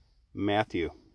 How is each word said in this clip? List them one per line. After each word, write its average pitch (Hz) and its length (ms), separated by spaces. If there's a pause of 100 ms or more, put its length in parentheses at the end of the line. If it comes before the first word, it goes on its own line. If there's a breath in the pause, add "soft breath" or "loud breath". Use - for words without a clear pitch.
(320)
Matthew. 101 580 (240)